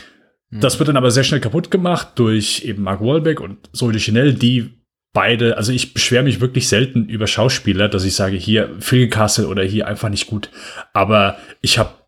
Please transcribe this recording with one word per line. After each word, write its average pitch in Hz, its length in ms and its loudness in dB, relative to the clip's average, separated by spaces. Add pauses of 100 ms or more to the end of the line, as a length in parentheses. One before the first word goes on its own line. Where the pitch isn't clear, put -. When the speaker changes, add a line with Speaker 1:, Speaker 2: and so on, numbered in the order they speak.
(500)
Speaker 1:
Mhm. 110 100 -12
Speaker 2:
Das 120 180 2
wird 147 100 2
dann 143 80 2
aber 127 140 4
sehr 127 140 2
schnell 151 160 0
kaputt 147 300 -4
gemacht 180 460 0
durch 110 480 0
eben 104 180 -6
Mark 95 180 -4
Wahlberg 151 400 0
und 101 180 -14 (160)
Zoe 120 180 0
Deschanel, 113 420 2
die 120 460 0 (340)
beide, 113 420 2
also 107 160 -2
ich - 220 -4
beschwere 123 300 2
mich 110 160 0
wirklich 127 280 0
selten 117 400 2
über 107 180 -4
Schauspieler, 104 640 0
dass 98 160 -2
ich 95 120 -2
sage, 98 200 -2
hier 107 340 0 (100)
Phil 127 280 2
Castle 107 400 0
oder 98 140 -2
hier 101 240 -2
einfach 107 240 -4
nicht 101 160 -4
gut. 104 240 -8 (420)
Aber 98 460 2 (240)
ich - 160 0
habe 110 120 0 (180)